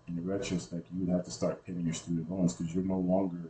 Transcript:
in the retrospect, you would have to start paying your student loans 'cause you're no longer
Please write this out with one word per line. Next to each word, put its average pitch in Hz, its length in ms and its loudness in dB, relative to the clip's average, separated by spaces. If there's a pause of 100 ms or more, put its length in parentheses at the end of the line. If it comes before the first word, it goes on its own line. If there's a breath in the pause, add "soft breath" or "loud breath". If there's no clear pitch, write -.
in 85 80 -6
the 82 60 -2
retrospect, 92 680 -2
you 92 140 -2
would 87 100 4
have 90 80 2
to - 80 -10
start - 340 -2
paying 87 200 -4
your 82 80 2
student 82 360 -2
loans 92 240 4
'cause 82 200 -4
you're 92 100 2
no 95 140 0
longer 92 400 4 (120)